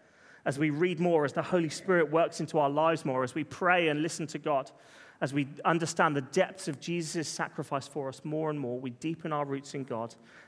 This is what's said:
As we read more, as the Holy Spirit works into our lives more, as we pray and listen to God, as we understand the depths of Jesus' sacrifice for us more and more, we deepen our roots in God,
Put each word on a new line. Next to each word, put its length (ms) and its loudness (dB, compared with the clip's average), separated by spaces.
As 140 0
we 100 4
read 300 2
more, 240 6
as 80 0
the 100 0
Holy 280 2
Spirit 380 2
works 300 2
into 220 0
our 100 4
lives 340 2
more, 200 0
as 100 -4
we 80 -2
pray 460 2
and 120 0
listen 280 -4
to 100 -8
God, 320 -2
as 120 0
we 120 0
understand 500 2
the 60 0
depths 440 -2
of 140 -6
Jesus' 480 -4
sacrifice 580 -6
for 220 -8
us 160 -12
more 240 -4
and 100 -2
more, 220 -4
we 80 -8
deepen 460 -6
our 100 -2
roots 300 -8
in 100 -6
God, 300 -6